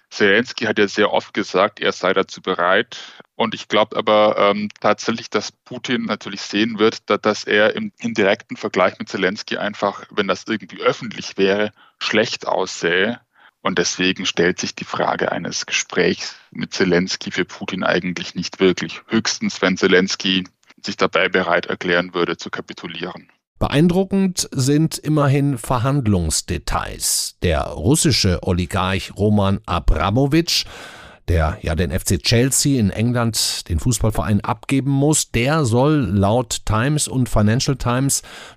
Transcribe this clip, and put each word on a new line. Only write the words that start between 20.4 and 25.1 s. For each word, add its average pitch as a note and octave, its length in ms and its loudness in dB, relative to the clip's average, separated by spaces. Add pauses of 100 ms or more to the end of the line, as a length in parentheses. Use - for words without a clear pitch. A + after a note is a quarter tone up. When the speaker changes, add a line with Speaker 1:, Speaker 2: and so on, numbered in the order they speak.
Speaker 1:
sich - 140 -8
dabei F#2 320 0
bereit F2 380 0
erklären F2+ 480 -2
würde, E2+ 220 0
zu - 120 -12
kapitulieren. - 800 -10 (280)
Speaker 2:
Beeindruckend F#3 960 2
sind D3 460 2
immerhin C#3+ 600 2